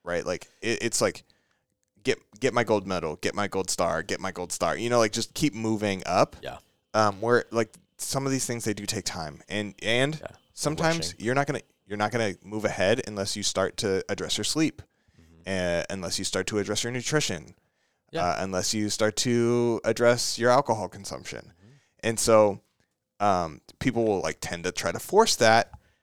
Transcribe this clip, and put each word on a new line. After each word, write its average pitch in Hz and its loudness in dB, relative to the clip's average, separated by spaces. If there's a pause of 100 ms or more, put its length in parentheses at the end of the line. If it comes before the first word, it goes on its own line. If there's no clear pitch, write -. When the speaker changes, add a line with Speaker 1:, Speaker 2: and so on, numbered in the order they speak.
Speaker 1:
right? 87 -4
Like, 87 -4 (140)
it, 110 -2
it's 117 0
like, 98 0 (800)
"Get, 127 0 (220)
get 127 0
my 120 2
gold 104 2
medal, 82 -4
get - -4
my 101 -2
gold 92 -4
star, 85 0
get 92 -4
my 92 -6
gold 87 -8
star." 80 0
You 113 -4
know, 120 4
like, 110 4
just 113 -6
keep 147 0
moving 107 -2
up. 92 2
Speaker 2:
Yeah. 64 -10 (360)
Speaker 1:
Um, 104 2
where, 117 2
like, 113 -2 (220)
some 135 -4
of 135 -2
these 131 -2
things, 117 -6
they 107 0
do 101 -6
take 101 -4
time. 78 -8
And, 104 -6 (100)
and 131 0
Speaker 2:
Yeah. - -14 (260)
Speaker 1:
sometimes 160 -2 (160)
Speaker 2:
Watching. 98 -12
Speaker 1:
you're 123 0
not 143 2
gonna, 143 -6 (260)
you're 101 -8
not 104 0
gonna 110 0 (100)
move 104 -6
ahead 101 2
unless 101 -4
you 101 -6
start - -2
to 95 0
address 90 -4
your 107 -4
sleep, - -2 (360)
Speaker 2:
Mm-hmm. 82 -20
Speaker 1:
uh, 90 0
unless 92 -6
you 92 -4
start 92 -2
to 107 0
address 101 -2
your 120 -4
nutrition, 123 -4 (580)
Speaker 2:
Yeah. 165 -2
Speaker 1:
uh, 87 2
unless 95 -2
you 107 0
start 107 0
to 120 2
address 120 2
your 117 4
alcohol 113 2
consumption. - -12
Speaker 2:
Mm-hmm. 107 -20 (320)
Speaker 1:
And 113 0
so, 107 6 (580)
um, 90 0 (180)
people 117 0
will, 98 2
like, 78 -4
tend 85 -8
to 90 -2
try - -4
to 110 -6
force - 4
that, 113 6 (320)